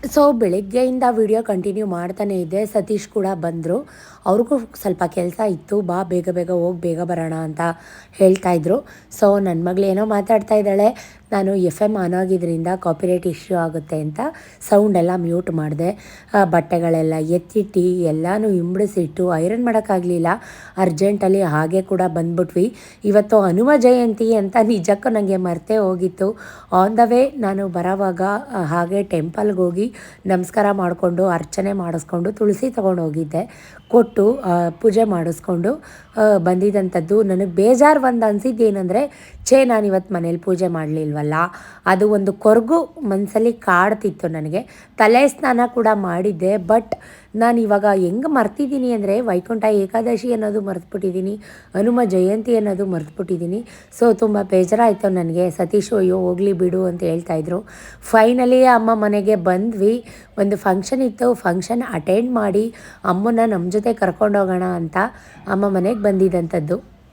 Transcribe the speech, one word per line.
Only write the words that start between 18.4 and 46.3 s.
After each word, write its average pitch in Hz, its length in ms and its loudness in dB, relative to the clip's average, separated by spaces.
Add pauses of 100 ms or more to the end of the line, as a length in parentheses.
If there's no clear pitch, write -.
ಹಿಂಬಡಿಸಿಟ್ಟು 180 880 0
ಐರನ್ 208 300 0
ಮಾಡೋಕ್ಕಾಗಲಿಲ್ಲ. 180 640 0 (500)
ಅರ್ಜೆಂಟಲ್ಲಿ 190 640 2
ಹಾಗೆ 160 400 0
ಕೂಡ 190 260 -2
ಬಂದ್ಬಿಟ್ವಿ. 170 680 -2 (300)
ಇವತ್ತು 208 360 4
ಹನುಮ 196 360 2
ಜಯಂತಿ 233 580 2
ಅಂತ 196 280 0
ನಿಜಕ್ಕೂ 208 460 0
ನನಗೆ 202 280 0
ಮರ್ತೇ 185 400 -2
ಹೋಗಿತ್ತು. 185 540 -2 (560)
On 220 80 -2
the 233 160 4
way 269 300 2
ನಾನು 196 260 -2
ಬರೋವಾಗ, 180 540 -2 (300)
ಆ, 196 120 -4
ಹಾಗೆ 175 400 -2
ಟೆಂಪಲ್ಗೆ 185 540 -2
ಹೋಗಿ 185 360 -2 (320)
ನಮಸ್ಕಾರ 190 460 0
ಮಾಡಿಕೊಂಡು 180 540 0
ಅರ್ಚನೆ 185 480 -2
ಮಾಡಿಸ್ಕೊಂಡು 175 580 -4
ತುಳಸಿ 208 380 0
ತೊಗೊಂಡು 190 320 -2
ಹೋಗಿದ್ದೆ. 160 760 -6 (120)
ಕೊಟ್ಟು, 226 520 2
ಆ, 175 300 0
ಪೂಜೆ 214 340 2
ಮಾಡಿಸ್ಕೊಂಡು, 175 720 -2 (420)
ಆ, 214 200 4
ಬಂದಿದ್ದಂಥದ್ದು. 185 840 0
ನನಗೆ 190 220 0
ಬೇಜಾರು 247 560 4
ಒಂದು 240 240 0
ಅನಿಸಿದ್ದು 214 380 0
ಏನಂದರೆ, 202 680 -2 (120)
ಛೇ, 269 200 6
ನಾನು 220 200 2
ಇವತ್ತು 190 280 -2
ಮನೇಲಿ 170 240 -2
ಪೂಜೆ 180 300 -2
ಮಾಡಲಿಲ್ವಲ್ಲ, 151 640 -4 (520)
ಅದು 190 240 2
ಒಂದು 196 240 0
ಕೊರಗು 226 680 2
ಮನಸ್ಸಲ್ಲಿ 214 520 0
ಕಾಡ್ತಿತ್ತು 190 760 0
ನನಗೆ. 160 680 -8
ತಲೆ 240 300 6
ಸ್ನಾನ 254 400 0
ಕೂಡ 233 260 0
ಮಾಡಿದ್ದೆ, 185 600 -2